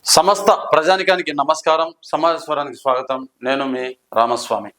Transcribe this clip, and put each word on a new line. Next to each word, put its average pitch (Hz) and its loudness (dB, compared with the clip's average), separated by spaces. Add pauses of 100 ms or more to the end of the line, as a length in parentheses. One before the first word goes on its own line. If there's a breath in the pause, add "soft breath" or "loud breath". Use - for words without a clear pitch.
సమస్త 180 4 (280)
ప్రజానికానికి 180 2
నమస్కారం, 156 0 (100)
సమాజ 160 0
స్వరానికి 147 -6
స్వాగతం. 131 -4 (140)
నేను 135 -2
మీ 127 -6 (180)
రామస్వామి. 113 -2